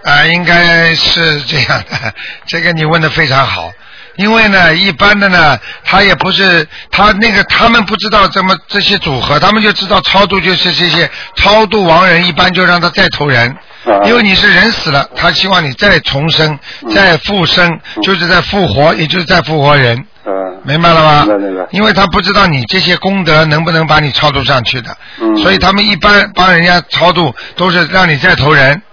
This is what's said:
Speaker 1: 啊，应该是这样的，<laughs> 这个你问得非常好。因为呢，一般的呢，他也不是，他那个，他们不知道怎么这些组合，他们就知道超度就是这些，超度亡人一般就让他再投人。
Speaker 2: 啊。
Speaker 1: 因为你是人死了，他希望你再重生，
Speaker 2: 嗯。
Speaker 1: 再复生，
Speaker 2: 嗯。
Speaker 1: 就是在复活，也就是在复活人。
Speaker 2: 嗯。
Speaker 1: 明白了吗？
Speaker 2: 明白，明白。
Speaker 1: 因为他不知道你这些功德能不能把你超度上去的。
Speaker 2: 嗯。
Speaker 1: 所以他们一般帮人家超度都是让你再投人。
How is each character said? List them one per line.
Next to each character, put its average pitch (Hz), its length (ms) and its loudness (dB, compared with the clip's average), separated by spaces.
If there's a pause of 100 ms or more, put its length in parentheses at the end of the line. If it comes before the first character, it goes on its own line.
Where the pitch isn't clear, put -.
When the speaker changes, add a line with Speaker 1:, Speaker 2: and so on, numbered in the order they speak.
Speaker 1:
啊， 147 200 2
应 170 180 0
该 170 520 2
是 160 480 0
这 147 160 -6
样 123 200 -2 (120)
的， 131 240 -8 (100)
<laughs> - 240 -18
这 165 140 -6
个 175 100 0
你 156 140 -2
问 160 160 0
得 156 80 0
非 160 160 -2
常 131 180 2
好。 95 260 -8 (460)
因 208 160 0
为 220 140 2
呢， 185 300 2
一 190 160 -2
般 202 260 2
的 202 100 2
呢， 160 300 2 (260)
他 196 200 2
也 190 100 2
不 160 160 -4
是， 175 340 0 (240)
他 202 220 2 (100)
那 226 120 0
个， 196 160 2
他 - 200 2
们 226 140 2
不 196 140 -4
知 214 140 -6
道 196 180 2
怎 190 160 -2
么 185 120 0 (120)
这 202 100 -4
些 190 200 0
组 139 220 -4
合， 143 200 0
他 185 100 4
们 214 100 0
就 208 120 0
知 190 160 -6
道 190 140 2
超 196 220 2
度 196 140 -2
就 185 140 -2
是 180 180 -2
这 165 180 -2
些， 160 220 0 (240)
超 214 320 2
度 202 180 -2
亡 165 220 4
人 175 180 2
一 180 60 -2
般 175 220 -2
就 185 120 -2
让 175 160 2
他 170 100 -2
再 185 180 0
投 147 180 -4
人。 123 240 0 (340)
Speaker 2:
啊。 202 200 2
Speaker 1:
因 226 120 2
为 240 60 2
你 202 100 2
是 190 220 2
人 196 160 2
死 165 220 -6
了， 139 120 0 (120)
他 170 160 0
希 185 160 -2
望 175 160 0
你 135 80 -6
再 185 260 0
重 147 320 -4
生， 156 260 -2 (280)
Speaker 2:
嗯。 - 60 -8
Speaker 1:
再 190 260 2
复 202 280 -2
生， 175 240 0 (280)
Speaker 2:
嗯。 311 60 -6
Speaker 1:
就 196 120 0
是 170 140 -4
在 175 120 2
复 196 280 -2
活， 143 260 2
也 196 140 -2
就 160 100 -2
是 180 60 -4
在 180 180 0
复 151 180 -2
活 143 160 4
人。 123 200 2 (280)
Speaker 2:
嗯。 104 80 -6 (300)
Speaker 1:
明 143 180 -4
白 170 100 2
了 160 120 4
吗？ 147 240 4
Speaker 2:
明 107 100 0
白， 98 100 -2
明 95 100 -6
白。 92 160 -6
Speaker 1:
因 190 100 -2
为 214 100 0
他 196 140 0
不 180 140 -2
知 185 120 -4
道 202 140 2
你 143 200 0
这 190 120 -2
些 180 200 0
功 190 260 -2
德 156 220 2
能 156 180 0
不 170 80 -2
能 160 120 2
把 156 140 2
你 147 140 -2
超 151 180 0
度 135 140 -4
上 127 180 0
去 123 180 -4
的。 - 160 -16 (240)
Speaker 2:
嗯。 110 180 0
Speaker 1:
所 175 120 0
以 190 80 0
他 190 140 0
们 202 120 0
一 208 120 -2
般 202 400 2
帮 185 180 2
人 165 100 2
家 180 240 2
超 165 240 2
度 156 220 0 (220)
都 180 120 0
是 175 180 0
让 185 220 2
你 151 100 0
再 175 180 2
投 139 160 2
人。 143 280 4 (120)